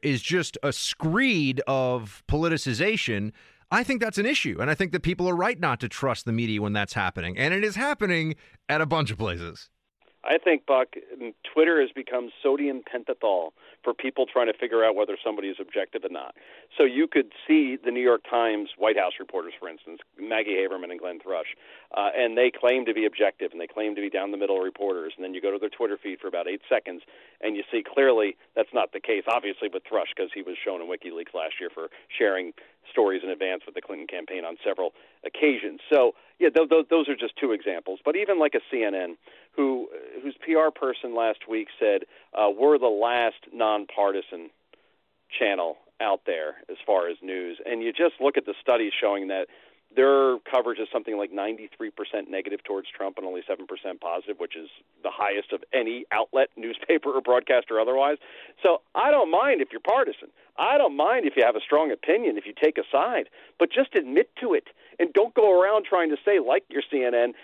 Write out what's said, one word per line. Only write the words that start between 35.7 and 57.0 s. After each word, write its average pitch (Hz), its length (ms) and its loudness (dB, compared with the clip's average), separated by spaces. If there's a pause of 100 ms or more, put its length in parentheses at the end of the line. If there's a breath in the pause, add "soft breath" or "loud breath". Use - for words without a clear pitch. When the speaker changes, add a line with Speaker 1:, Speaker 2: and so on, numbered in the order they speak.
Speaker 2:
So, 131 240 6 (260 soft breath)
yeah, 170 100 4
th-, 151 200 4
th-, 160 200 6
those 156 200 4
are 139 60 -4
just 117 200 -6
two 131 160 -2
examples. 95 540 -6
But 156 100 2
even, 202 240 0
like, 151 140 2
a 120 160 0
C 120 140 -2
N 101 100 -2
N, 90 240 -6 (340 soft breath)
who, 131 380 -2 (320)
whose 135 140 -10 (100)
P 160 100 0
R 156 160 4
person 123 440 -6
last 113 320 -2
week 110 200 -4 (120)
said, 104 260 2 (280 soft breath)
uh, 104 160 2
"We're 135 280 6
the 123 100 2
last 113 640 0
nonpartisan 101 1000 -2 (880 soft breath)
channel 90 380 -2 (220)
out 101 260 0
there 78 320 -4 (120)
as 98 160 -12
far 92 220 2
as 85 140 -6
news." 90 440 -8
And 113 160 -4
you 113 100 -2
just 165 300 0
look 143 160 2
at 131 80 0
the 101 160 -4
studies 117 380 0
showing 101 300 0
that 95 180 -4 (480 soft breath)
their 135 440 6
coverage 120 400 -2
is 107 120 -6
something 110 260 -4
like 101 140 -4
ninety-three 107 580 -8
percent 101 400 -8
negative 98 340 -8
towards 98 260 -6
Trump 98 280 -8
and 95 80 -10
only 90 220 -8
seven 92 180 -6
percent 92 340 -12
positive, 87 400 -6
which 87 160 -8
is 80 140 -16 (340)
the 92 80 -4
highest 101 420 -2
of 98 100 -6 (100)
any 120 380 -2
outlet, 113 400 2
<laughs> - 60 -20
newspaper 117 540 0